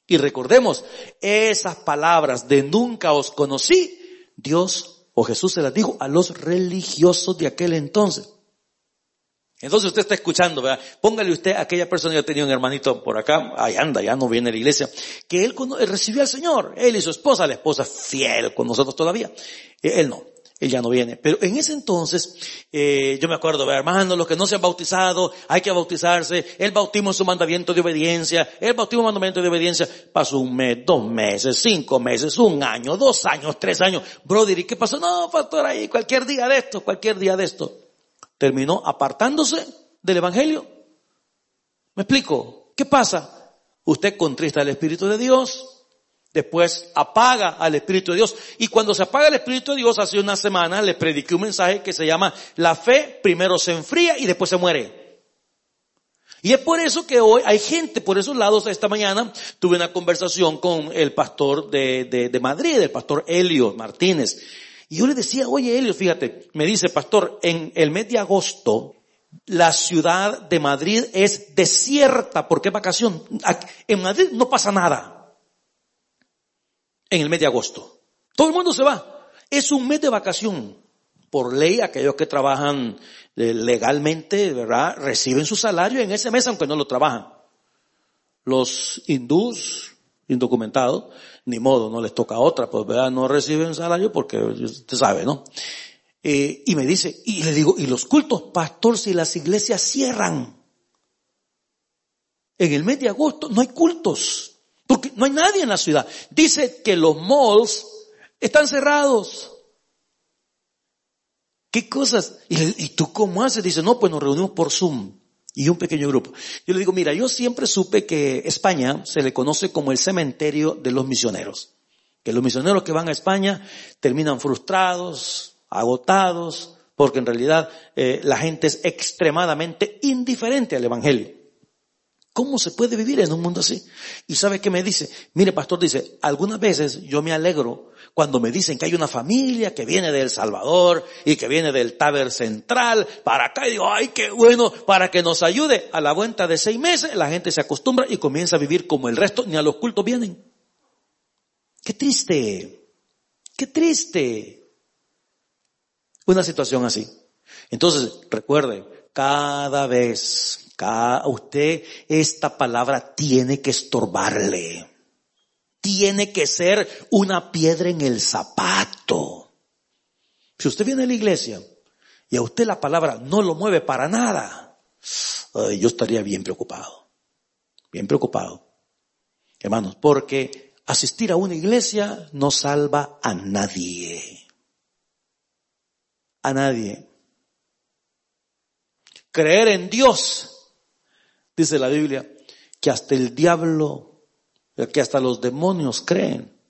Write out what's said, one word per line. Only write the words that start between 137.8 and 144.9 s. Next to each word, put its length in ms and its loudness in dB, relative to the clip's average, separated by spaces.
cuando 260 2
me 120 0
dicen 260 -2
que 80 -4
hay 80 0
una 140 0
familia 640 0
que 120 -8
viene 260 0
de 100 2
El 80 0
Salvador 760 2
y 100 4
que 120 -4
viene 240 0
del 260 0
Taber 340 0
Central 760 0
para 240 2
acá, 200 -4
y 40 2
digo, 200 -2
'Ay, 180 0
qué 200 -4
bueno, 420 6
para 380 2